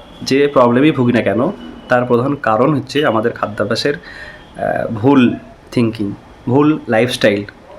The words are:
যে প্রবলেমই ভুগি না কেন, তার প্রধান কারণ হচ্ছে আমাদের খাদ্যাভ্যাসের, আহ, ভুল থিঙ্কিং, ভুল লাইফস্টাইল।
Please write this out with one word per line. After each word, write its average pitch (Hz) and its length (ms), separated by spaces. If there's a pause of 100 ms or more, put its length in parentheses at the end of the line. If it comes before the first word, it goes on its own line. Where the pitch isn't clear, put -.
(220)
যে 135 240
প্রবলেমই 135 440
ভুগি 123 220
না 113 100
কেন, 113 280 (380)
তার 123 160
প্রধান 127 300
কারণ 123 400
হচ্ছে 139 320
আমাদের 110 260
খাদ্যাভ্যাসের, 107 600
আহ, - 1000
ভুল 117 440 (360)
থিঙ্কিং, 110 400 (360)
ভুল 147 300 (100)
লাইফস্টাইল। 110 560 (340)